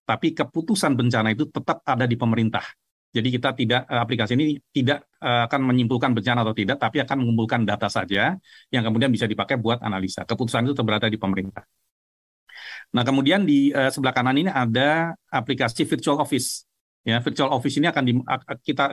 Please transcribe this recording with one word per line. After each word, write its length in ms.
Tapi 320
keputusan 640
bencana 380
itu 100
tetap 400
ada 240
di 80
pemerintah. 480
Jadi 160
kita 240
tidak, 400
eh, 80
aplikasi 320
ini 240
tidak, 320
eh, 240
akan 240
menyimpulkan 480
bencana 240
atau 160
tidak, 240
tapi 160
akan 240
mengumpulkan 400
data 240
saja 480
yang 80
kemudian 320
bisa 160
dipakai 320
buat 240
analisa. 400
Keputusan 400
itu 80
tetap 160
berada 160
di 160
pemerintah. 400
Nah, 160
kemudian 400
di, 240
eh, 240
sebelah 240
kanan 160
ini 160
ada 640
aplikasi 560
virtual 400
office. 400
Ya, 160
virtual 320
office 240
ini 80
akan 160
di-, 240
ak-, 240
ak-, 160
kita, 280